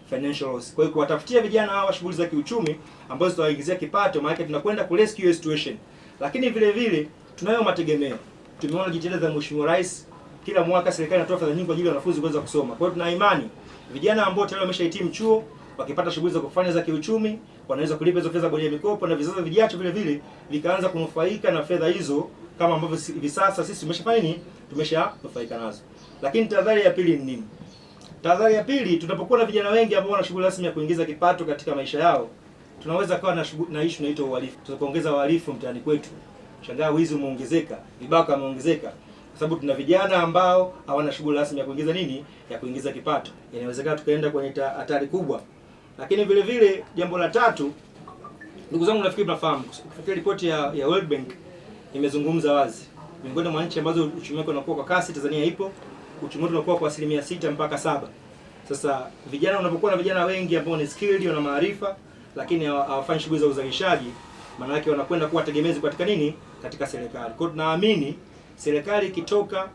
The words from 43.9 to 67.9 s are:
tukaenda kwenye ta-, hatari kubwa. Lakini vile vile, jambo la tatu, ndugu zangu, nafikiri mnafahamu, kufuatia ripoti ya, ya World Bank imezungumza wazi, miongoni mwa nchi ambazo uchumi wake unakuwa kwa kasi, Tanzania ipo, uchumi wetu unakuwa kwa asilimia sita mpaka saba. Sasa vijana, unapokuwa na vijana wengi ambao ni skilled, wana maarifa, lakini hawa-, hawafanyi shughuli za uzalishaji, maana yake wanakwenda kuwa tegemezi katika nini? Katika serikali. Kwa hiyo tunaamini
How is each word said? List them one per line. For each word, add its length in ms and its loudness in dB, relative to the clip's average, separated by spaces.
tukaenda 340 2
kwenye 200 -2
ta-, 260 -2
hatari 300 -2
kubwa. 340 -2
Lakini 260 2
vile 180 6
vile, 420 6
jambo 220 0
la 100 2
tatu, 440 2
ndugu 160 0
zangu, 180 4
nafikiri 240 0
mnafahamu, 360 0
kufuatia 500 -10
ripoti 340 -2
ya, 260 0
ya 140 0
World 200 2
Bank 200 -2
imezungumza 580 0
wazi, 320 0
miongoni 240 -4
mwa 160 -2
nchi 140 -4
ambazo 260 2
uchumi 200 -8
wake 120 -4
unakuwa 260 -4
kwa 80 -6
kasi, 280 0
Tanzania 320 -2
ipo, 280 -2
uchumi 220 -4
wetu 120 0
unakuwa 200 2
kwa 120 -2
asilimia 340 -2
sita 280 -4
mpaka 280 -4
saba. 300 -2
Sasa 380 -4
vijana, 300 2
unapokuwa 320 0
na 60 2
vijana 260 0
wengi 320 0
ambao 200 -2
ni 100 -2
skilled, 400 0
wana 140 0
maarifa, 560 -2
lakini 280 0
hawa-, 220 0
hawafanyi 340 -2
shughuli 200 -2
za 60 6
uzalishaji, 600 0
maana 160 -6
yake 160 2
wanakwenda 360 0
kuwa 160 0
tegemezi 380 0
katika 240 -2
nini? 300 2
Katika 240 -8
serikali. 380 -10
Kwa 40 -16
hiyo 120 -2
tunaamini 680 0